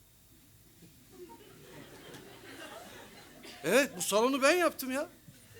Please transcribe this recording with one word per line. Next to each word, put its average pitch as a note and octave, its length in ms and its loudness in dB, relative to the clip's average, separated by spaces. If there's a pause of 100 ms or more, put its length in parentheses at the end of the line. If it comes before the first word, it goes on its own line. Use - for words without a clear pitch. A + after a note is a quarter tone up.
(3750)
Evet, A#3+ 320 4
bu E3+ 60 -6
salonu B3 400 2
ben D4+ 140 8
yaptım D4+ 340 0
ya. D4 180 -4 (520)